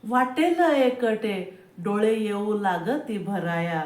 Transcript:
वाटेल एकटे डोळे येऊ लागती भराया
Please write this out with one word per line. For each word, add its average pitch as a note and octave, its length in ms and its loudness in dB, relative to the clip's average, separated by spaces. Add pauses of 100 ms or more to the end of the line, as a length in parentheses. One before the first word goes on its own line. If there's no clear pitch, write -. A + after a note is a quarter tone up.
वाटेल B3+ 560 2
एकटे A#3+ 960 2 (260)
डोळे G#3 340 2
येऊ G#3 400 -2
लागती G3+ 600 -2
भराया E3+ 680 -2